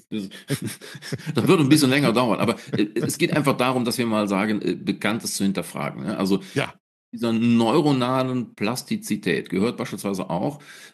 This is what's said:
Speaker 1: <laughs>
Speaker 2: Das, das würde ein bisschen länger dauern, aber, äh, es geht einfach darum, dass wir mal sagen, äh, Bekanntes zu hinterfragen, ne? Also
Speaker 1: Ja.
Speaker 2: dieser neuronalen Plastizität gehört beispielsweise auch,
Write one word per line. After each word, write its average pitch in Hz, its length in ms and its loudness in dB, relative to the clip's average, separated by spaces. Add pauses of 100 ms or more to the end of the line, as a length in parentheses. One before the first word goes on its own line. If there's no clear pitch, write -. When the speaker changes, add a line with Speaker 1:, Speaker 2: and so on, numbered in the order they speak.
Speaker 1:
<laughs> - 60 -20
Speaker 2:
Das, 101 180 -6 (1040)
das - 140 2
würde 175 140 6
ein 135 60 4
bisschen 143 220 6
länger 131 220 4
dauern, 113 260 2
aber, 107 180 0 (200)
äh, 104 180 2
es 123 240 -2
geht 165 160 0
einfach 143 220 2
darum, 127 280 2
dass 113 140 -2
wir 120 80 0
mal 107 220 0
sagen, 101 340 0
äh, 87 120 0
Bekanntes 104 600 -4
zu 98 100 0
hinterfragen, 73 600 -4
ne? 101 120 -4
Also 95 240 0 (140)
Speaker 1:
Ja. 139 180 -2 (420)
Speaker 2:
dieser 117 180 -2
neuronalen 127 1200 2
Plastizität - 920 -2
gehört 98 280 0
beispielsweise 98 540 -6
auch, 123 300 -4 (340)